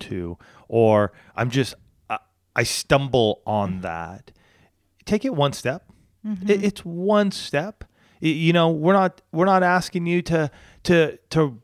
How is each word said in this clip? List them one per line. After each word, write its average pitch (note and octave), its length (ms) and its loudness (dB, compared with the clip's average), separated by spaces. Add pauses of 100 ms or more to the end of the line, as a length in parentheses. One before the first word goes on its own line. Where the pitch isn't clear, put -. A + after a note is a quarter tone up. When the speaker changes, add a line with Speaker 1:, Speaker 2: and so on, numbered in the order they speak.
Speaker 1:
to," F2 360 -10 (320)
or, G#2+ 440 4 (220)
"I'm A#2+ 140 -4
just, B2 260 -2 (360)
I, A2 80 -6 (360)
I A#2+ 100 0
stumble B2+ 800 0
on G2+ 340 -2
that." E2+ 500 -10 (760)
Take G#3+ 180 -2
it C4+ 100 -4
one C#3+ 200 0
step. C#3 300 -6 (420)
Speaker 2:
Mm-hmm. G3+ 240 -4
Speaker 1:
It, G3+ 140 2
it's G3+ 200 -4
one F#3+ 460 0
step. - 540 -6 (360)
Y-, D#3+ 80 0
you D#3+ 240 2
know, E3+ 160 4
we're D#3+ 240 2
not, F#3+ 300 0 (100)
we're E3+ 140 0
not F#3+ 160 4
asking F3+ 440 0
you F3 160 0
to, D#3+ 280 -2 (320)
to, E3 340 2 (140)
to, C#3+ 340 0